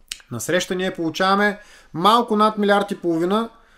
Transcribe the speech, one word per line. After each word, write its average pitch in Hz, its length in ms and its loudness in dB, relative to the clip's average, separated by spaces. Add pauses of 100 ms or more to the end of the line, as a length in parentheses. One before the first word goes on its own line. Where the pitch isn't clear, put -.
(300)
Насреща 175 440 -4
ние 185 200 -4
получаваме 196 640 0 (340)
малко 214 420 2
над 208 220 2
милиард 202 320 2
и 180 100 -8
половина, 180 500 -2 (280)